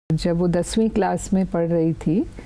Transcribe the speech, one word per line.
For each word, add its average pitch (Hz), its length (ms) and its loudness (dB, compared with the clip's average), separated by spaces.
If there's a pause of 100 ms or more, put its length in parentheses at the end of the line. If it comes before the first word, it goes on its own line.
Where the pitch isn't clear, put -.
(140)
जब 170 240 0
वो 180 100 2
दसवीं 175 420 2
क्लास 180 440 -2
में 190 120 2
पढ़ 170 220 0
रही 165 260 2
थी 185 320 0 (200)